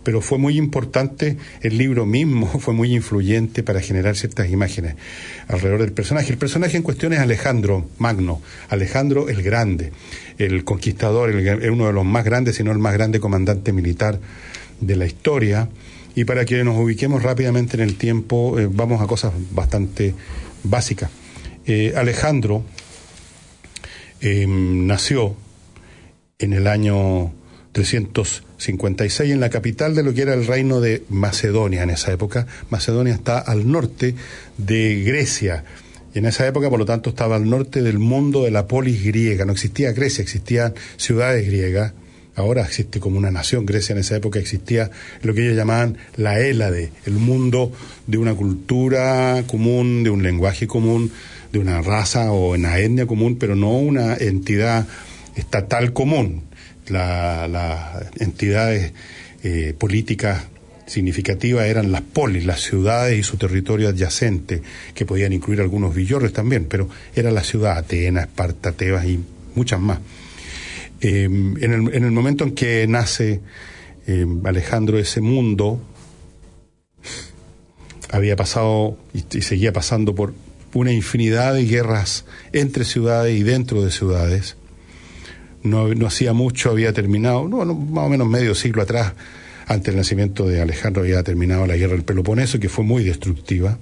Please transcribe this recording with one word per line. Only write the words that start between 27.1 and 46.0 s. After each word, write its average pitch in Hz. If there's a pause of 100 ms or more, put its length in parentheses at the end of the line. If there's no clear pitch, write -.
trescientos 101 (140)
cincuenta 98
y 101
seis 143
en 139
la 120
capital 120
de 151
lo 135
que 127
era 139
el 123
reino 131
de 113
Macedonia 101
en 87
esa 87
época. 107 (220)
Macedonia 120
está 120
al 113
norte 127 (420)
de 107
Grecia. 104 (500)
Y 104
en 107
esa 123
época, 139
por 120
lo 110
tanto, 113
estaba 113
al 107
norte 131
del 113
mundo 135
de 120
la 101
polis 127
griega. 104
No 101
existía 120
Grecia, 123
existían 117 (240)
ciudades 120
griegas. 98 (420)
Ahora 113
existe -
como 95
una 98
nación. 101
Grecia 104
en 101
esa 98
época 107
existía 110 (320)
lo 110
que 110
ellos 117
llamaban 113 (180)